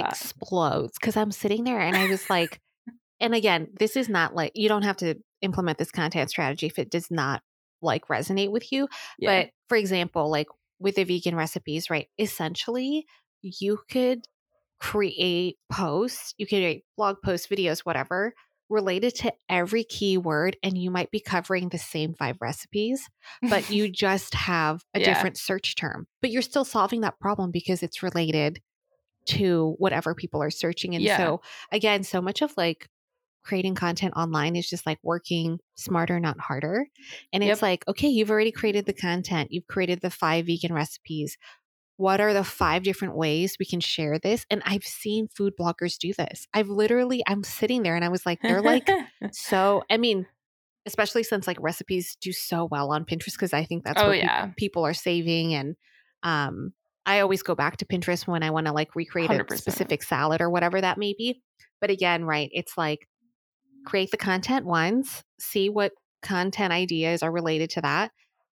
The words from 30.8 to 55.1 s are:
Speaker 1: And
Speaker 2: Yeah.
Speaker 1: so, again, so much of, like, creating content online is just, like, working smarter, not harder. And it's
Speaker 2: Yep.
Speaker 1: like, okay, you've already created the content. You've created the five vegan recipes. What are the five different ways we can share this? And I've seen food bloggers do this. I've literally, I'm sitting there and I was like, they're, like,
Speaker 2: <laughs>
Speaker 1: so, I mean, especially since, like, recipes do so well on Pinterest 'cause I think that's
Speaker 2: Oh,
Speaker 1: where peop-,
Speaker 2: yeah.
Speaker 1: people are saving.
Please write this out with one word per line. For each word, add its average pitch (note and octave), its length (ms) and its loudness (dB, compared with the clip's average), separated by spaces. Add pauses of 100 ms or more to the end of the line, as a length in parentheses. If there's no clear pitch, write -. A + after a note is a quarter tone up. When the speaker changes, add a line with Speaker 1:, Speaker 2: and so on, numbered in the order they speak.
Speaker 1:
And E3+ 80 0
Speaker 2:
Yeah. G3+ 140 4
Speaker 1:
so, E3+ 240 0 (300)
again, G#3 320 2
so F3+ 180 -2
much G3 220 -2
of, D4 120 -2
like, E3+ 320 0 (560)
creating F#3+ 320 0
content F#3 400 0
online E3 400 0
is F3 140 -4
just, - 160 -8
like, D#3 160 -2
working E3+ 580 -2 (160)
smarter, E3+ 440 0
not E3 200 -2
harder. D#3 460 -4 (480)
And G3 100 2
it's G3+ 40 4
Speaker 2:
Yep. G#3+ 160 4
Speaker 1:
like, F#3 240 2
okay, C#4+ 220 2
you've G#3+ 200 4
already G#3+ 220 4
created G#3 340 0
the G3 80 0
content. F3 580 -2
You've F3 160 -6
created F3+ 340 0
the F#3 100 -2
five E3 340 2
vegan E3+ 280 0
recipes. D3+ 640 -4 (580)
What F#3+ 260 4
are G#3+ 120 4
the G3+ 100 4
five F3 400 0
different F#3 320 -2
ways D#3+ 440 0
we F#3+ 60 -4
can F3 140 -2
share D#3 400 -2
this? G#3+ 320 0
And G#3 140 0
I've G3 180 -2
seen G#3+ 460 -4
food G3+ 300 -2
bloggers F3 380 -2
do F3+ 160 -4
this. - 400 -6
I've G#3 160 2
literally, A#3+ 560 2
I'm G3+ 180 0
sitting A#3 400 0
there E3+ 120 2
and E3+ 100 2
I E3+ 40 0
was F3+ 160 0
like, F3 180 0
they're, F#3+ 180 4
like, A#3+ 260 4
Speaker 2:
<laughs> D#4+ 440 -4
Speaker 1:
so, G3 580 2
I A3 80 4
mean, G#3+ 300 0 (580)
especially G#3+ 380 2
since, G#3 240 0
like, F3+ 120 -2
recipes E3+ 600 -4
do F#3 100 -6
so E3+ 340 -2
well C#3+ 260 -2
on D3+ 120 0
Pinterest E3 340 -6
'cause F#3 140 -2
I D#3 120 2
think E3+ 200 -6
that's - 160 0
Speaker 2:
Oh, G#3 100 6
Speaker 1:
where G3+ 60 6
peop-, - 80 2
Speaker 2:
yeah. F#3 340 0
Speaker 1:
people F#3 280 0
are D3+ 80 0
saving. E3 640 0